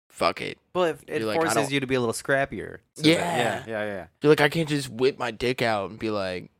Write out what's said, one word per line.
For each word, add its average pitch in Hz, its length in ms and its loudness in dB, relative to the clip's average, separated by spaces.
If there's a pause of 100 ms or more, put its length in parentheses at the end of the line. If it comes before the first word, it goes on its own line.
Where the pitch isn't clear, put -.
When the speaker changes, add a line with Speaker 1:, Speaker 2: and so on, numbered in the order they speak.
Speaker 1:
fuck - 320 -2
it." - 180 -10 (160)
Speaker 2:
Well, 180 100 2
if, 151 220 -2
it 156 140 -4
Speaker 1:
You're 110 80 -2
like, 107 80 0
"I 160 80 2
Speaker 2:
forces 160 100 2 (100)
Speaker 1:
don't" 135 80 -4
Speaker 2:
you 139 80 2
to 131 60 -2
be 131 80 0
a 127 60 2
little 113 140 0
scrappier. 107 640 -2 (160)
So 151 120 2
Speaker 1:
Yeah. 165 120 6 (420)
Speaker 2:
that, 107 80 -14
yeah, 110 100 -4
yeah, 107 60 -2
yeah. 95 220 -8 (160)
Speaker 1:
You're 147 100 8
like, 147 80 4
"I 147 80 6
can't 156 200 -2
just 139 200 -2
whip 127 320 0
my 120 100 -4
dick 123 320 -2
out 104 280 0
and 107 100 -14
be 110 100 -2
like 92 500 -4